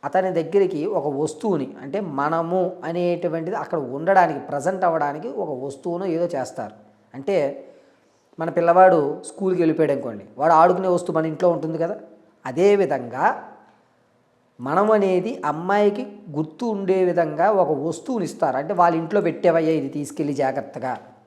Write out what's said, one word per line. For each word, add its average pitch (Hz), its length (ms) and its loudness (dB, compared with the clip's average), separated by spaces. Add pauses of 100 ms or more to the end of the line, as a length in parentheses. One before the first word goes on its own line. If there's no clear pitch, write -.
అతని 185 260 0
దగ్గరికి 165 560 0
ఒక 180 200 -2
వస్తువుని, 151 760 -4
అంటే 139 180 -6
మనము 165 840 -2
అనేటువంటిది 175 720 -4
అక్కడ 156 220 -6
ఉండడానికి, 151 600 2
ప్రజెంట్ 151 460 -4
అవ్వడానికి 160 440 0
ఒక 156 360 -8
వస్తువును 175 400 -8
ఏదో 170 200 -2
చేస్తారు. 147 480 -6 (420)
అంటే 139 500 -2 (760)
మన 165 100 2
పిల్లవాడు 170 720 6
స్కూల్కి 185 400 -2
వెళ్ళిపోయాడు 160 300 2
అనుకోండి, 117 320 -6 (140)
వాడు 156 140 4
ఆడుకునే 180 360 6
వస్తువు 175 280 0
మన 160 100 0
ఇంట్లో 160 240 2
ఉంటుంది 160 280 -4
కదా, 170 180 -2 (500)
అదేవిధంగా 147 1040 0 (1080)
మనం 170 300 2
అనేది 196 540 2
అమ్మాయికి 202 720 0 (140)
గుర్తు 156 340 -6
ఉండే 196 400 0
విధంగా 165 460 0
ఒక 156 380 0
వస్తువుని 208 360 -6
ఇస్తారు. 143 320 -2
అంటే 156 180 -4
వాళ్ళ 175 220 4
ఇంట్లో 165 240 0
పెట్టేవయ్యా 165 520 2
ఇది 147 160 -2
తీసుకెళ్ళి 147 460 -6
జాగ్రత్తగా 131 640 -4 (280)